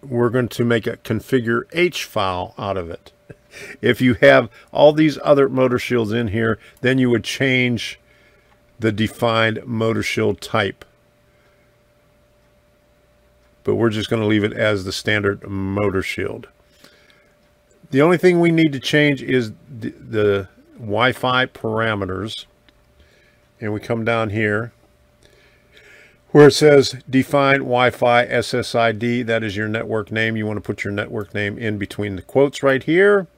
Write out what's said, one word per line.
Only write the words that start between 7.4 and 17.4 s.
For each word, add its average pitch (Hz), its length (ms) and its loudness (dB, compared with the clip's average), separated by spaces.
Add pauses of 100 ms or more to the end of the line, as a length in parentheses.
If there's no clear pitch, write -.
the 110 120 0
defined 113 760 -2
motor 113 380 -2
shield 107 360 -2
type. - 460 -4 (2750)
But 104 120 0
we're 113 140 2
just 107 200 -4
gonna 110 180 0
leave 107 160 2
it 107 100 -2
as 107 320 -2
the 95 80 -8
standard 104 560 -2
motor 95 540 -2
shield. 107 440 -10 (1400)